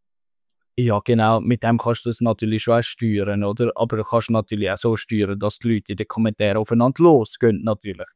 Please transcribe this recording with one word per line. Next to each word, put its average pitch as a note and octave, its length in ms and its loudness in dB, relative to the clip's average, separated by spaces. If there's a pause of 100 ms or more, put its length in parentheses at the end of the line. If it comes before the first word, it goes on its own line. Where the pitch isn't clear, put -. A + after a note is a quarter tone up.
(760)
ja, A#2 280 0
genau, A2+ 360 4
mit A#2+ 220 -2
dem A#2 160 2
kannst - 280 -4
du A#2+ 40 -4
es A2 100 -6
natürlich A2 440 -2
schon A#2 140 4
auch A#2+ 40 0
steuern, G2+ 640 -2
oder? A2+ 300 -2
Aber A#2 240 -2
du G#2+ 60 -2
kannst A#2 260 -2
natürlich G#2 400 -2
auch G2+ 60 -2
so A2+ 200 0
steuern, G2+ 420 -2
dass G2+ 220 -4
die A#2 140 0
Leute G#2+ 180 -4
in F#2+ 40 -8
den G#2 120 -8
Kommentaren G#2+ 500 0
aufeinander A#2+ 440 2
losgehen, A#2 600 4
natürlich, G2+ 540 -6